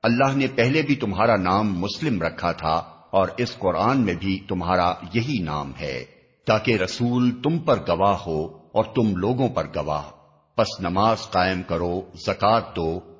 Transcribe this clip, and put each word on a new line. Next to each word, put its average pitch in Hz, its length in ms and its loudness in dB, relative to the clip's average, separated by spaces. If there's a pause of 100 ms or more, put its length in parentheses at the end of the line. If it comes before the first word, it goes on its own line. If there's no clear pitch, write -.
اللہ 131 320 2
نے 135 200 2
پہلے 131 260 2
بھی 143 140 2
تمہارا 107 400 2
نام 98 440 2
مسلم 101 420 -2
رکھا 82 300 -2
تھا 80 240 -2 (360)
اور 95 160 2 (100)
اس 120 200 -4
قرآن 104 480 2
میں 92 80 0
بھی 95 340 -2
تمہارا 90 460 0 (200)
یہی 120 300 0
نام 73 360 -4
ہے، 65 260 -6 (420)
تاکہ 110 300 2
رسول 120 540 2
تم 151 280 -2
پر 160 180 2
گواہ 92 480 2
ہو 80 200 -2
اور - 380 -4
تم 110 320 0
لوگوں 120 340 0
پر 78 260 -4
گواہ۔ 73 280 -4 (520)
پس - 240 0
نماز 98 520 2
قائم 92 320 2
کرو، 87 380 -2 (240)
زکوٰۃ 107 500 2
دو 85 240 -2 (200)